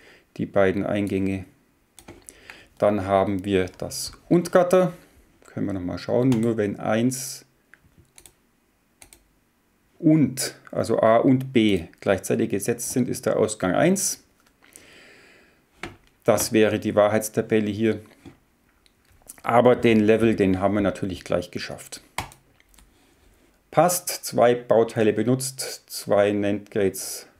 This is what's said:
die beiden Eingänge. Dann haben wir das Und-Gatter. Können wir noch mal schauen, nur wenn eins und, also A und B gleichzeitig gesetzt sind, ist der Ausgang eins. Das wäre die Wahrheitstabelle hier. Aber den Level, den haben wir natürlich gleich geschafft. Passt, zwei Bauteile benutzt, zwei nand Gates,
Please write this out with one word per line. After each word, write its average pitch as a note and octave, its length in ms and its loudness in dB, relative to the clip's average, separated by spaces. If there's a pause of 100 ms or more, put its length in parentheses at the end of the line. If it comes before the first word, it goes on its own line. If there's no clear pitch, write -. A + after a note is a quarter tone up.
(380)
die G#2 80 -4
beiden G2 400 0
Eingänge. F#2+ 600 -4 (1300)
Dann G#2 280 0
haben G2 380 0
wir F#2+ 220 0 (120)
das - 340 -10 (180)
Und-Gatter. F3+ 640 2 (520)
Können G#2+ 200 -8
wir G2 80 -6
noch F#2 80 -8
mal F2+ 160 -8
schauen, A#2+ 320 0
nur A2+ 280 0
wenn G#2 220 -4
eins A#2 680 -4 (2500)
und, - 580 2 (160)
also G#2+ 300 -2
A A2 160 6
und C3 340 2
B G2+ 340 2 (140)
gleichzeitig A2 520 -2
gesetzt G#2+ 400 -4
sind, B2 180 0
ist - 160 -8
der - 120 0
Ausgang F#2+ 360 0
eins. E3 500 0 (2000)
Das G#2+ 300 0
wäre G#2+ 260 2
die G2+ 160 -4
Wahrheitstabelle G#2+ 760 0
hier. G#2 300 -2 (1400)
Aber A#2+ 340 4
den A2+ 240 4
Level, G#2+ 360 4
den F#2+ 240 0
haben G2 160 0
wir G#2 60 0
natürlich F#2 420 -4
gleich - 260 -4
geschafft. - 520 -14 (1700)
Passt, F3 380 2
zwei A#2+ 460 0
Bauteile A2+ 580 0
benutzt, A#2+ 760 -4
zwei G2+ 440 0
nand G2+ 400 -4
Gates, - 560 -4 (120)